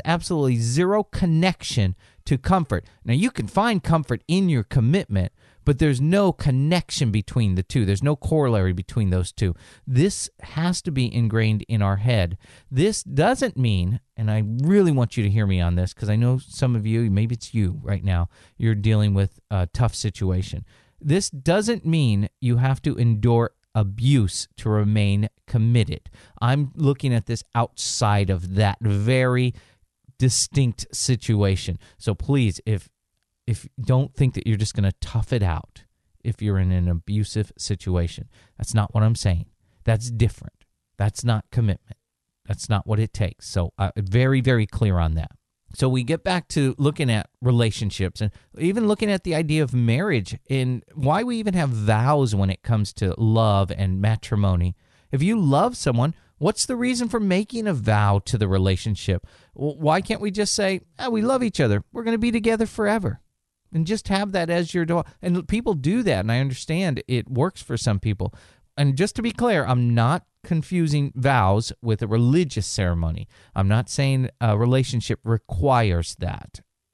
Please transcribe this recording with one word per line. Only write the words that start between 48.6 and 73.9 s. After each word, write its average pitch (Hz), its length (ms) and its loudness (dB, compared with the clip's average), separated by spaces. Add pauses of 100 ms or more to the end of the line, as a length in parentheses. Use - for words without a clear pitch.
looking 208 220 0
at 190 140 -2
the 175 100 -4
idea 156 300 0
of 127 100 -2
marriage 123 640 0 (100)
and 127 360 -2 (100)
why 151 300 0
we 247 140 -4
even 208 180 -2
have 156 140 0
vows 113 640 2
when 98 160 2
it - 100 -8
comes 107 320 0
to 92 240 -2
love 110 540 4
and 95 280 -2
matrimony. 98 760 0 (360)
If 135 120 0
you 214 160 2
love 175 360 2
someone, 131 380 0 (240)
what's 185 300 -2
the 254 80 -4
reason 240 340 -2
for 240 100 -2
making 214 460 -2
a 202 80 0
vow 104 520 2
to - 120 -2
the 104 100 0
relationship? 95 800 0 (300)
W-, 147 200 -6
why 160 260 2
can't 220 200 -6
we 208 80 -4
just 202 240 -2
say, 190 280 -2 (180)
"Ah, 254 100 -6
we 220 140 0
love 254 180 0
each 233 180 -2
other. 107 320 2
We're 233 120 -10
gonna 226 160 0
be 233 120 0
together 226 360 0
forever," 214 540 -2 (520)
and 160 140 0
just 214 220 -4
have 196 240 -2
that 175 180 -2
as 175 240 -2
your 170 100 0
do-, 170 180 0 (200)
and 180 240 -2
people 226 260 -2
do 170 300 -2
that, 143 160 0
and 104 120 -2
I 120 80 0
understand 139 680 -4
it 123 240 -4
works 135 320 -2
for 120 140 -6
some 104 220 0
people. 95 320 -4 (460)
And 139 180 2
just 185 200 -2
to 233 80 -4
be 233 80 -2
clear, 214 340 0
I'm 120 300 0
not 127 300 0 (180)
confusing 156 720 -2
vows 117 560 2 (100)
with 110 200 -2
a 113 60 -4
religious 120 600 2
ceremony. 85 600 -2 (260)
I'm 98 140 2
not 113 180 2
saying 135 420 0 (120)